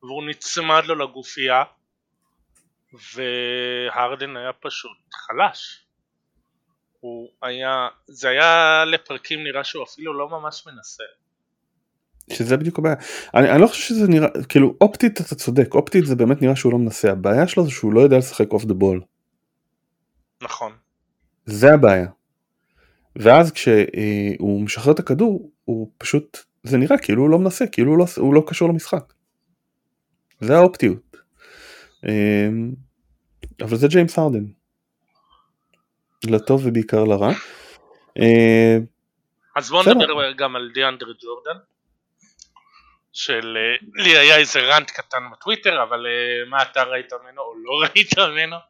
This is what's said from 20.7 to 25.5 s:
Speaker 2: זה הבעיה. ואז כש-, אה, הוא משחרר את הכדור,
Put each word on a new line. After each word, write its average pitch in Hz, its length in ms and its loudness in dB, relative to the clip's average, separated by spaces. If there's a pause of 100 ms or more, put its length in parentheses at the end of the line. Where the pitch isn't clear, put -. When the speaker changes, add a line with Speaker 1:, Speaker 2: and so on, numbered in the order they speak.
Speaker 2:
זה 107 300 6
הבעיה. 98 320 4 (1120)
ואז 147 360 6
כש-, - 160 -4
אה, 107 160 4 (540)
הוא 101 240 -2
משחרר 113 300 0
את 147 60 2
הכדור, 185 520 -2 (140)